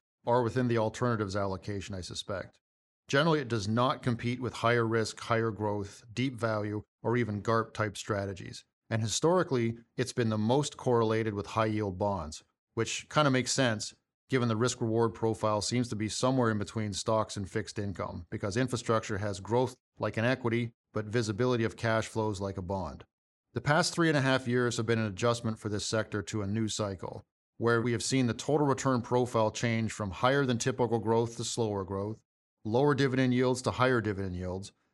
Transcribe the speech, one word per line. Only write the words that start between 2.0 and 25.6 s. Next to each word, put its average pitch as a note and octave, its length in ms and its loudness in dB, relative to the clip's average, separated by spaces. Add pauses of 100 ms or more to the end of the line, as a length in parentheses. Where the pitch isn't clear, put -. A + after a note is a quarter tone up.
suspect. - 580 -8 (480)
Generally, D3+ 340 2
it B2+ 80 -6
does G#2+ 200 -2
not B2 340 0
compete A#2+ 380 -2
with A#2 140 -4
higher A#2 320 2
risk, A2 340 0
higher A2+ 320 0
growth, G#2 500 -6 (100)
deep B2+ 220 -2
value, G#2+ 480 -2 (200)
or A2+ 140 0
even G#2 260 -2
garp A2+ 320 0
type G#2+ 220 -2
strategies. G2 680 -6 (260)
And A2 100 0
historically, B2+ 760 2 (200)
it's B2 160 -2
been A#2 180 0
the A2 60 0
most B2 400 2
correlated A2+ 560 2
with G2+ 140 -4
high A2 200 2
yield G#2+ 300 -2
bonds, F#2 460 -4 (320)
which - 340 -4
kind D3+ 200 4
of C3 40 4
makes B2+ 200 0
sense A#2 420 0 (340)
given B2 200 2
the A2+ 80 2
risk A#2+ 260 0
reward A2+ 320 2
profile G#2+ 480 0
seems A#2+ 260 0
to A#2 80 -6
be G#2+ 100 -2
somewhere B2+ 440 2
in G#2+ 80 0
between G#2 340 -4
stocks A2 460 -2
and F#2+ 100 -6
fixed - 300 -6
income, G2+ 520 -6
because G#2+ 280 -4
infrastructure A2+ 580 0
has G2 240 -4
growth A#2 340 0 (240)
like G#2+ 200 -2
an A2 80 2
equity, A#2+ 440 0 (220)
but G#2+ 140 -4
visibility A2+ 580 0
of G#2 140 -4
cash A2 300 0
flows G#2+ 300 -2
like G2 200 -6
a F#2+ 40 -6
bond. F2+ 420 -6 (500)
The - 80 -4
past D#3+ 320 2
three E3 160 2
and D3 80 4
a - 20 2
half C3 260 2
years B2 300 2
have A#2 80 0
been A2+ 140 2
an A2 80 0
adjustment A2+ 520 0
for G#2+ 120 -4